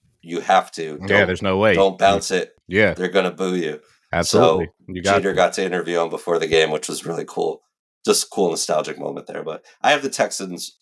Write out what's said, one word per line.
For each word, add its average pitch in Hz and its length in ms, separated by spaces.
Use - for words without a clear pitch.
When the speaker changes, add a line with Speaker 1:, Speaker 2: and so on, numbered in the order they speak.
Speaker 1:
"You 85 200
have 95 320
to. 78 280
Speaker 2:
Yeah, 92 60
Speaker 1:
Don't, 98 200
Speaker 2:
there's 90 140
no 95 160
way. 104 180
Speaker 1:
don't 95 240
bounce 98 320
Speaker 2:
You 92 80
Speaker 1:
it. - 140
Speaker 2:
Yeah. 95 240
Speaker 1:
They're 90 160
gonna 90 220
boo 92 260
you." 76 240
Speaker 2:
Absolutely. 82 540
Speaker 1:
So - 60
Speaker 2:
You 90 140
got 98 140
Speaker 1:
Jeter 95 140
Speaker 2:
to. 87 60
Speaker 1:
got 90 180
to 98 100
interview 87 380
him 80 80
before 82 280
the 80 80
game, 78 240
which 76 160
was - 200
really 82 200
cool. - 360
Just 85 220
a - 40
cool 92 200
nostalgic 78 480
moment 73 280
there. 78 160
But 80 220
I 131 120
have 143 100
the 135 80
Texans, 95 720